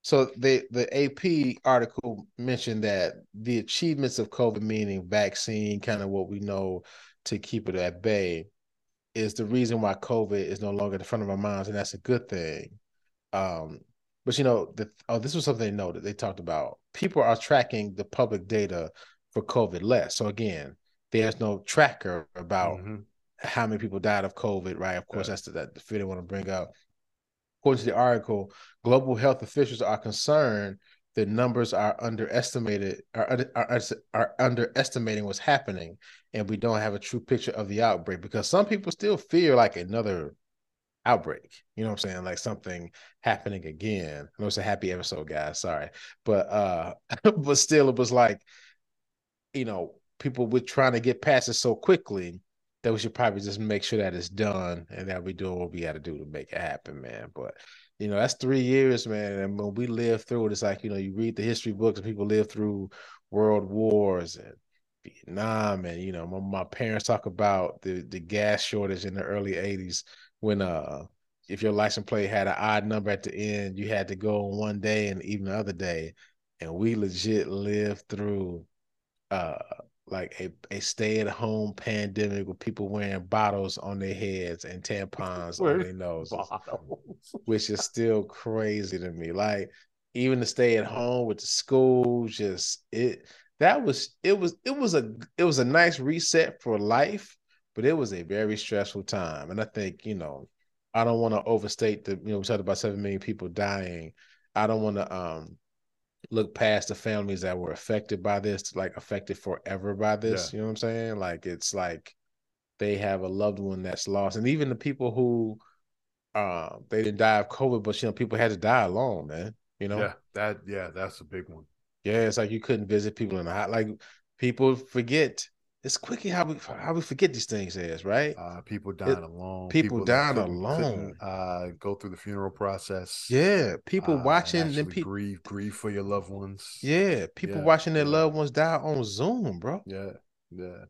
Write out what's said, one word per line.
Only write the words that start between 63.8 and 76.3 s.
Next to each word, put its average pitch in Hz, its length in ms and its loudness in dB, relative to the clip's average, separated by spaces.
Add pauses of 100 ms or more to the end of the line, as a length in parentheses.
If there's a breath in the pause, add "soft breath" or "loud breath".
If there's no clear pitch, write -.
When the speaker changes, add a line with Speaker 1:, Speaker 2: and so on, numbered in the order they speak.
Speaker 1:
and - 180 -18 (500)
Vietnam. 104 800 -2
And, 85 140 -6
you 95 120 -6
know, 85 160 -8
my, 95 320 -6
my 92 40 -4
parents 110 420 -4
talk 113 200 2
about 98 560 2
the, 90 260 -4
the 95 120 -10
gas 104 420 0
shortage 98 440 -2
in 95 100 -6
the 98 80 -6
early 98 320 -2
eighties 92 480 -4 (380 loud breath)
when, 104 200 2
uh, 80 440 -4 (440)
if 98 140 -6
your 107 80 4
license 104 340 2
plate 104 240 0
had 101 160 2
an 95 100 0
odd 107 300 2
number 104 240 -2
at 101 140 -2
the - 100 -8
end, 101 460 -4
you 104 100 -4
had 101 200 -2
to 98 60 -6
go 104 300 0
on 101 140 -4
one 104 200 -2
day 107 280 2
and 95 180 -6
even 98 200 -4
the 98 120 -2
other 101 160 -4
day. 85 400 -4 (460 soft breath)